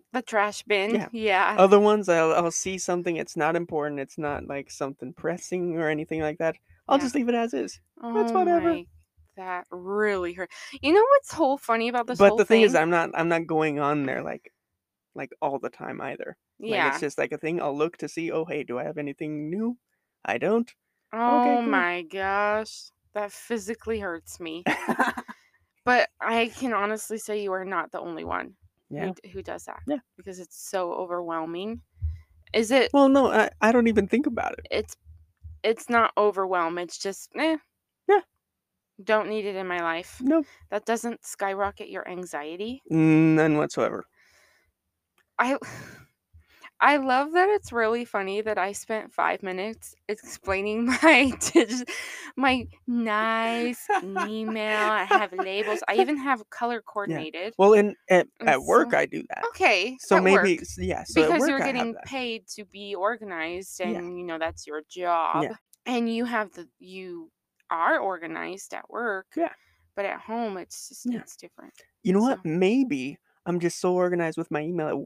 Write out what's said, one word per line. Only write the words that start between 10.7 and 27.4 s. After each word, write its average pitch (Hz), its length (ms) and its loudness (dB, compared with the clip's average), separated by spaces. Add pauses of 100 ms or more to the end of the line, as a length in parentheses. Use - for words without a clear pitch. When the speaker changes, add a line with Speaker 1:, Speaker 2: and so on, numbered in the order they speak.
Speaker 1:
You 277 100 2
know 427 180 8
what's 554 220 4
whole 277 260 0
funny 226 300 0
about 240 200 -2
this 240 100 -4
Speaker 2:
But 202 120 10
Speaker 1:
whole 220 80 4
Speaker 2:
the 208 60 4
thing 226 180 6
is, 208 100 6
Speaker 1:
thing? 160 100 4
Speaker 2:
I'm 165 80 0
not, 170 240 2
I'm 165 140 0
not 165 180 0
going 156 320 0
on 147 260 0
there, 131 180 -4
like, - 300 -12 (600)
like, 139 160 -10 (100)
all 139 200 -2
the 123 100 -8
time - 300 -10
either. - 360 -10 (240)
Like, 220 100 -8
Speaker 1:
Yeah. 175 200 2
Speaker 2:
it's 143 100 -4
just, 147 180 -4
like, 143 140 -2
a 147 60 -6
thing, 165 240 -4
I'll 143 140 -4
look 156 220 -2
to 156 100 -8
see, 165 240 -8
"Oh, 160 120 -2
hey, 151 200 -6
do 123 140 -6
I 135 60 -6
have 156 140 -8
anything 151 520 -8
new? 226 280 -4 (460)
I 110 140 -2
don't? 220 340 0 (400)
Speaker 1:
Oh 240 280 2
Speaker 2:
Okay, 240 220 4
cool." - 80 -
Speaker 1:
my 175 320 0
gosh. 196 880 -2 (240)
That 208 180 -6
physically 220 680 -6
hurts 175 400 -10
me. 170 260 -10
Speaker 2:
<laughs> - 580 -2 (600)
Speaker 1:
But 247 260 4 (100)
I 226 340 0
can 254 200 -4
honestly 214 440 -4
say 208 240 -6